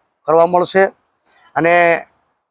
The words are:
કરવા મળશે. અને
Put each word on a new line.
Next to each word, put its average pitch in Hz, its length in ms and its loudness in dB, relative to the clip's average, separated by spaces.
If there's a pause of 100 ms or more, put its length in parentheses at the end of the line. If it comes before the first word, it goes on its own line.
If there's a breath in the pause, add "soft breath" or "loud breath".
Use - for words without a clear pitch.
(260)
કરવા 165 200 2
મળશે. 180 380 -2 (720 soft breath)
અને 170 520 0 (440)